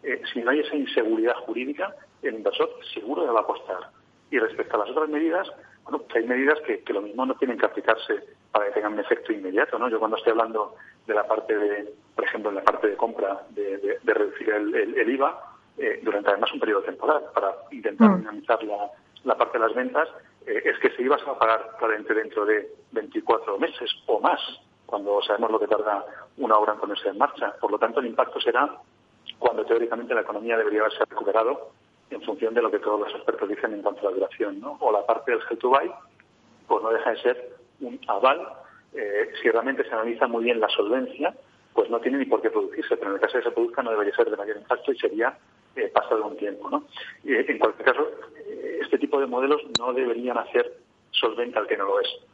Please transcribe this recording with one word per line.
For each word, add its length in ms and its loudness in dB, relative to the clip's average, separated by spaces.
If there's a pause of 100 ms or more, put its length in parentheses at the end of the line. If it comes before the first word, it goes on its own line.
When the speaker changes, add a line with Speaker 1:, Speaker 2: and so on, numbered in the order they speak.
Speaker 1:
eh, 180 -4 (100)
si 100 -4
no 100 2
hay 80 4
esa 160 -2
inseguridad 600 2 (100)
jurídica, 500 -4 (260)
el 140 -2
inversor 340 0 (240)
seguro 320 -2
le 60 2
va 100 6
a 40 0
costar. 320 -4 (540)
Y 80 2
respecto 360 -2
a 40 4
las 120 0
otras 180 0
medidas, 420 0 (320)
bueno, 160 -6
pues 160 -8
hay 120 2
medidas 340 4
que, 220 -4
que 100 -4
lo 80 0
mismo 240 -4
no 100 0
tienen 220 -2
que 80 2
aplicarse 580 -2 (280)
para 160 2
que 60 -2
tengan 200 0
un 60 -4
efecto 340 -2
inmediato, 440 0
¿no? 120 0
Yo 100 0
cuando 180 0
estoy 140 2
hablando 440 0 (300)
de 80 -2
la 140 2
parte 300 0
de, 360 -2 (220)
por 80 -2
ejemplo, 260 -2
en 60 -4
la 80 -4
parte 240 4
de 80 2
compra, 540 -2
de, 280 -4
de, 240 -2
de 120 2
reducir 360 0
el, 240 0
el, 240 0
el 120 2
iva, 480 -2 (200)
eh, 260 -2
durante 260 0
además 240 2
un 60 -6
periodo 220 2
temporal, 420 0 (100)
para 220 0 (160)
intentar 380 6
Speaker 2:
Mm. 100 4
Speaker 1:
dinamizar 440 -2
la, 260 -4 (340)
la 120 2
parte 220 0
de 80 4
las 80 2
ventas, 360 0 (360)
eh, 200 -2
es 140 0
que 100 2
ese 120 -4
iva 160 4
se 80 -4
va 80 -4
a 60 -8
pagar 380 4
probablemente 360 0
dentro 320 0
de 240 2 (220)
veinticuatro 680 0
meses 320 -4 (160)
o 140 2
más, 200 2 (460)
cuando 380 0
sabemos 280 0
lo 80 2
que 80 0
tarda 380 0 (320)
una 200 4
obra 160 4
en 60 -6
ponerse 300 -2
en 80 -6
marcha. 420 0
Por 120 0
lo 80 0
tanto, 200 2
el 80 -2
impacto 340 0
será 340 2 (640)
cuando 280 0
teóricamente 480 0
la 80 2
economía 360 -2
debería 240 2
haberse 240 2
recuperado 680 0 (380)
en 140 -10
función 320 -2
de 60 4
lo 100 2
que 80 0
todos 200 0
los 140 -4
expertos 340 -2
dicen 260 -4
en 100 -8
cuanto 180 -2
a 80 0
la 80 -2
duración, 420 -4
¿no? 200 -12
O 120 2
la 140 2
parte 260 0
del 160 0
Help 120 -4
to 100 0
Buy, 220 4 (760)
pues 160 2
no 60 0
deja 220 2
de 100 -2
ser 280 0 (320)
un 260 -8
aval. 420 2 (440)
Eh, 380 -2 (100)
si 100 4
realmente 320 0
se 100 -4
analiza 340 0
muy 160 -2
bien 160 2
la 100 4
solvencia, 640 0 (360)
pues 200 2
no 80 0
tiene 180 0
ni 80 0
por 160 2
qué 80 2
producirse, 480 -2
pero 140 -4
en 40 -2
el 60 0
caso 160 2
de 60 0
que 60 2
se 60 -6
produzca 280 0
no 80 -2
debería 240 0
ser 140 4
de 60 0
mayor 220 -6
impacto 340 -2
y 60 0
sería, 400 0 (380)
eh, 180 -2
pasado 320 2
un 100 -8
tiempo, 320 -8
¿no? 180 -2 (380)
Y, 120 2
eh, 120 2
en 120 -2
cualquier 260 2
caso, 240 2 (300)
eh, 420 -8
este 160 0
tipo 220 0
de 80 2
modelos 340 2 (160)
no 160 0
deberían 460 0
hacer 340 2 (380)
solvente 480 0
al 80 -2
que 100 0
no 80 0
lo 140 2
es. 80 2 (260)